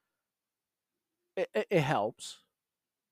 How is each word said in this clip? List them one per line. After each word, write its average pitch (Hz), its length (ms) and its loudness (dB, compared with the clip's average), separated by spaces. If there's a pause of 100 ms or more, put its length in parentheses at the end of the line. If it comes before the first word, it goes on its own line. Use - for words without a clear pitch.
(1400)
it, 190 160 -4
it, 214 160 -2
it 180 120 4
helps, 127 580 -4 (720)